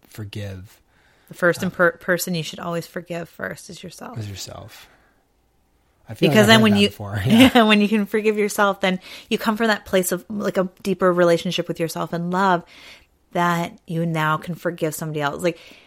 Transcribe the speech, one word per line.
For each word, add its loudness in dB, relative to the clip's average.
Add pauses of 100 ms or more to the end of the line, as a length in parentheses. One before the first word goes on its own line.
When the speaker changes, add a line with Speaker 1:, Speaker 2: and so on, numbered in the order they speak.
Speaker 1:
forgive. -14 (480)
Speaker 2:
The -20
first 0
Speaker 1:
Uh, -2
Speaker 2:
imper-, 0
person -2
you -4
should -12
always -8
forgive -10
first -12
is -18
yourself. -16
Speaker 1:
Is -10
yourself. -16 (1200)
I -14
feel 2
like 2
Speaker 2:
Because 8
Speaker 1:
I've 4
Speaker 2:
then 8
Speaker 1:
heard 4
Speaker 2:
when 6
Speaker 1:
that 4
Speaker 2:
you, 4
Speaker 1:
before. -8
Speaker 2:
<laughs> -4
Speaker 1:
Yeah. 8
Speaker 2:
when 6
you 2
can 0
forgive 0
yourself, 0
then 0 (300)
you 0
come -2
from 0
that -2
place 0
of, -4
like, -6
a 0 (140)
deeper 0
relationship 2
with -8
yourself -6
and -6
love 2 (680)
that -2
you -4
now 0
can -10
forgive -4
somebody -8
else. -4
Like, -2 (280)